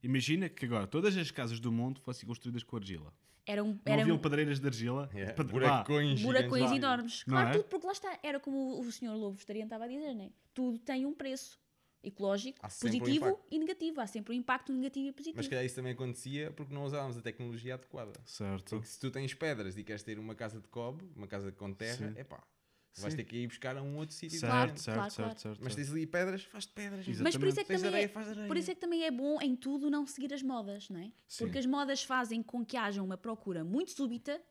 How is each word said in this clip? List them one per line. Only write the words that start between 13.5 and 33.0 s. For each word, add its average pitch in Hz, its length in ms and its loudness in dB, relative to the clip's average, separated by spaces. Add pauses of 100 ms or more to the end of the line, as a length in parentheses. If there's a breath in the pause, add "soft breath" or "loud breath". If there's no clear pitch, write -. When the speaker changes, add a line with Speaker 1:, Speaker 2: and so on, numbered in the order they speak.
Speaker 2:
e 311 80 2
negativo. 320 420 -2
Há 214 60 -2
sempre 220 260 -6
um 247 40 0
impacto 254 360 0
negativo 269 340 -2
e 277 40 -4
positivo. 302 260 -8
Speaker 3:
Mas 285 80 -2
se 269 40 -6
calhar 127 160 0
isso 127 100 -2
também 127 180 -4
acontecia 131 580 -4
porque 143 220 -10
não 143 100 -4
usávamos 139 340 -2
a 117 40 -8
tecnologia 120 540 -6
adequada. 123 380 -10 (120)
Speaker 1:
Certo. 98 460 -4
Speaker 3:
Porque 110 160 -4
se - 120 -14
tu 135 100 -2
tens 131 240 -4
pedras 107 440 -2
e 104 60 -8
queres 104 200 -8
ter 107 160 -6
uma 110 160 -8
casa 110 240 -6
de 98 80 -18
cobre, 135 480 -8
uma 101 120 -10
casa 98 240 -4
com 98 220 -8
terra, 110 400 -4
Speaker 1:
Sim. 117 60 -10
Speaker 3:
epá, - 220 -14 (580)
vais 104 140 -2
Speaker 1:
Sim. 151 40 -2
Speaker 3:
ter 120 80 -2
que 110 120 -10
ir 120 100 -2
buscar 131 300 -6
a 135 40 -6
um 143 160 -4
outro 156 180 -6
sítio 160 240 -6
Speaker 1:
Certo, 120 120 2
Speaker 2:
Claro, 123 220 6
Speaker 3:
diferente. - 100 -8
Speaker 1:
certo, 110 140 0
Speaker 2:
claro, 104 140 0
Speaker 1:
certo, 107 160 -2
Speaker 2:
claro. 110 120 -6
Speaker 1:
certo, 107 240 -8
Speaker 3:
Mas 127 100 -2
Speaker 1:
certo. 143 140 -4
Speaker 3:
tens 147 80 -4
ali 160 120 -2
pedras, 185 380 0
faz-te - 280 -12
pedras. 202 340 -6
Speaker 1:
Exatamente. - 160 -2
Speaker 2:
Mas 339 140 4
por 381 100 4
isso 403 120 4
é 403 40 0
que 392 40 -4
Speaker 3:
Tens 381 140 2
Speaker 2:
também 381 120 2
Speaker 3:
areia, 208 120 4
Speaker 2:
é, - 20 -2
Speaker 3:
faz 214 220 -6
areia. 208 180 -6
Speaker 2:
por 311 100 2
isso 359 140 0
é 359 40 -2
que 359 60 -10
também 339 220 0
é 320 80 2
bom 277 300 2
em 262 140 4
tudo 277 340 0
não 294 180 2
seguir 269 260 -6
as 277 80 -4
modas, 208 480 -4
não 185 100 -6
é? 202 120 -10 (160 soft breath)
Speaker 1:
Sim. - 180 -4
Speaker 2:
Porque 175 120 0
as 254 80 2
modas 277 380 2
fazem 233 380 2
com 240 240 -2
que 254 120 -4
haja 202 260 2